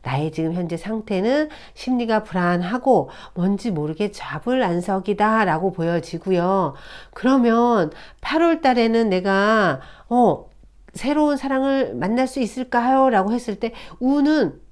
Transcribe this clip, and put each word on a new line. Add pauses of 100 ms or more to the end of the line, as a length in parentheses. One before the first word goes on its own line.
나의
지금
현재
상태는 (240)
심리가
불안하고 (240)
뭔지
모르게
잡을
안석이다
라고
보여지고요. (380)
그러면 (300)
팔월
달에는
내가, (280)
어, (460)
새로운
사랑을
만날
수
있을까요?
라고
했을
때 (260)
운은 (100)